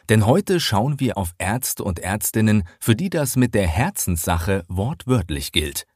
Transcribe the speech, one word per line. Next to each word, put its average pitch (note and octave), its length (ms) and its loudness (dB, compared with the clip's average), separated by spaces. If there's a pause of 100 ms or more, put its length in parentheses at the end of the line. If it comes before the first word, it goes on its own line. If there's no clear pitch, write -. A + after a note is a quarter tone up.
(100)
Denn G#2+ 160 6
heute F3 340 2
schauen B2+ 400 0
wir A#2+ 160 0
auf F#2 220 -4
Ärzte A2 460 -4
und F2+ 160 -4
Ärztinnen, G#2+ 640 2 (160)
für A2 160 2
die F#3 120 -2
das D3+ 280 -2
mit B2 180 2
der G2 120 4
Herzenssache F#2 1000 0
wortwörtlich F#2 840 -2
gilt, D2 440 -4